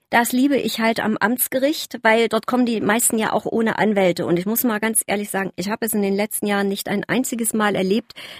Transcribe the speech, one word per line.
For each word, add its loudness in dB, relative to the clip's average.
das 2
liebe 4
ich -2
halt 0
am 0
Amtsgericht, -2
weil 4
dort -2
kommen 2
die 0
meisten 2
ja 0
auch 0
ohne 0
Anwälte. 2
Und 2
ich -4
muss -2
mal 0
ganz -2
ehrlich -4
sagen, -4
ich -6
habe -4
es -2
in 2
den 2
letzten -2
Jahren 2
nicht -4
ein -2
einziges -2
Mal 2
erlebt, 0